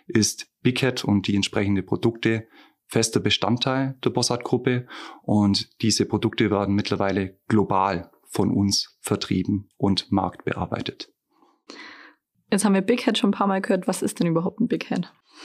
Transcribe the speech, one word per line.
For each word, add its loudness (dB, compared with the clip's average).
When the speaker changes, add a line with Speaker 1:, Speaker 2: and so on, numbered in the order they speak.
Speaker 1:
ist 0
Big 2
Hat 0
und 2
die 0
entsprechende 0
Produkte 0
fester 0
Bestandteil 0
der 2
Bossard-Gruppe. 0
Und 2
diese 2
Produkte 0
werden 2
mittlerweile -2
global 2
von 0
uns 0
vertrieben -2
und 0
marktbearbeitet. -4
Speaker 2:
Jetzt 0
haben 4
wir 4
Big 0
Hat 2
schon 2
ein 0
paar 0
Mal 0
gehört. -2
Was -2
ist -4
denn 2
überhaupt -2
ein 0
Big -4
Hat? -4